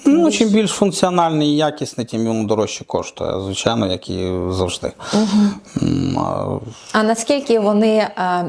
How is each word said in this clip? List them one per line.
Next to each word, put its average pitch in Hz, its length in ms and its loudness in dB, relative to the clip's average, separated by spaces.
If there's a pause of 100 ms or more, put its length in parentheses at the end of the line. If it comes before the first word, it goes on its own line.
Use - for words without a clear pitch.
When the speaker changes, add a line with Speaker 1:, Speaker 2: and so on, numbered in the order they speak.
Speaker 1:
тим 277 80 6
Speaker 2:
Ну, 339 120 4
Speaker 1:
більш 302 120 2
Speaker 2:
чим 220 120 4
більш 208 220 2
функціональний 175 800 2
і 147 60 2
якісний, 147 520 -2
тим 113 180 -4
він 113 220 0
дорожче 107 360 -2
коштує, - 580 -4
звичайно, 101 460 -2
як 92 220 -6
і 92 220 -4 (180)
завжди. 92 420 -2 (220)
Speaker 1:
Мгм. 208 380 4 (300)
Speaker 2:
М, 50 380 0
а 50 380 -4 (360)
Speaker 1:
А 214 100 2
наскільки 233 560 0
вони, 214 380 2
е, 180 520 -2